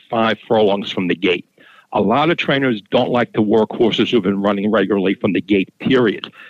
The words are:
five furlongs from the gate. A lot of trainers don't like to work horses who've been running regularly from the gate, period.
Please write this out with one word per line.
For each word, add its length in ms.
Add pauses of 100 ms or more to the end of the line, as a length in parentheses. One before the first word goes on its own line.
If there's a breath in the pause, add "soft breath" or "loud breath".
five 280 (100)
furlongs 440
from 160
the 80
gate. 300 (480 soft breath)
A 80
lot 280
of 80
trainers 440 (100)
don't 180
like 240
to 80
work 300
horses 400
who've 120
been 180
running 300
regularly 440
from 180
the 80
gate, 380
period. 520 (180 loud breath)